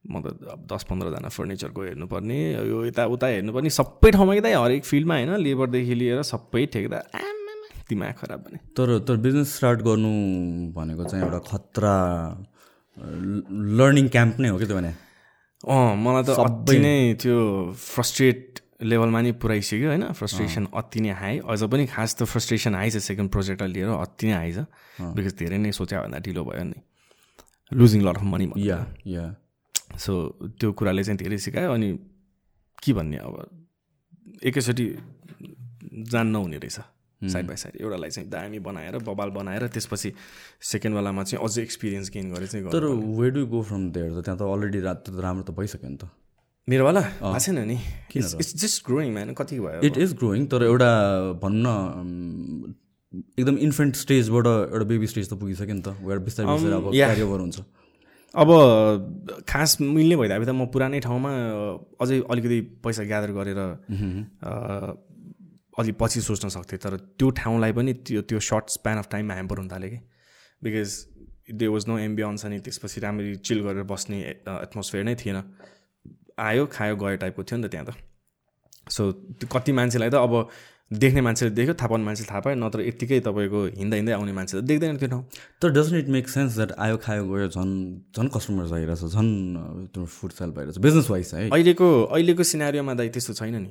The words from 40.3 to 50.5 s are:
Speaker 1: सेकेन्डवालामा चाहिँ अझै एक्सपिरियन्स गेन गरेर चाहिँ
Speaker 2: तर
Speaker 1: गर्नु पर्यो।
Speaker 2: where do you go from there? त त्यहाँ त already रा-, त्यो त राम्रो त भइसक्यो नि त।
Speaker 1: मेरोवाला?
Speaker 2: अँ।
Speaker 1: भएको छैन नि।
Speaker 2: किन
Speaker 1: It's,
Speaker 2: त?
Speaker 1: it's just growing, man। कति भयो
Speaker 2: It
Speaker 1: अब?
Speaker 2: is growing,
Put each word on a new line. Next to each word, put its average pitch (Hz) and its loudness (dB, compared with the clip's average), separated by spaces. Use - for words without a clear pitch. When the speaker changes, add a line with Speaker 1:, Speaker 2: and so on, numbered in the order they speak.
Speaker 1:
सेकेन्डवालामा 101 -2
चाहिँ - -6
अझै 113 -2
एक्सपिरियन्स 98 -6
गेन 95 -8
गरेर 90 -8
चाहिँ 95 -8
Speaker 2:
तर 160 0
Speaker 1:
गर्नु 139 0
पर्यो। 110 -4
Speaker 2:
where 123 2
do 143 -2
you 120 -4
go 110 -4
from 95 -4
there? 85 -4
त 87 -10
त्यहाँ 92 -4
त 104 -4
already 101 -2
रा-, 92 -2
त्यो 92 -12
त 90 -6
राम्रो 92 -4
त 80 -10
भइसक्यो 101 -8
नि 69 -10
त। 90 -14
Speaker 1:
मेरोवाला? 135 6
Speaker 2:
अँ। 180 0
Speaker 1:
भएको 101 -4
छैन 180 0
नि। 113 -2
Speaker 2:
किन 131 -2
Speaker 1:
It's, 85 -4
Speaker 2:
त? 80 -10
Speaker 1:
it's - -6
just - -2
growing, 127 0
man। 107 -8
कति 131 -6
भयो 82 -6
Speaker 2:
It 147 4
Speaker 1:
अब? 151 2
Speaker 2:
is 180 0
growing, 120 0